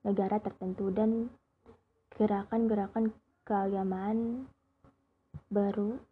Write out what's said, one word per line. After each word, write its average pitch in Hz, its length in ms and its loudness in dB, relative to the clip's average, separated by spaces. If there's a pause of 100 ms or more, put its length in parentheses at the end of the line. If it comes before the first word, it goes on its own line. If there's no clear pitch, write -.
negara 202 400 0
tertentu, 190 540 -4
dan 226 340 2 (840)
gerakan-gerakan 214 960 0 (400)
keagamaan 202 960 0 (1040)
baru 202 480 0 (160)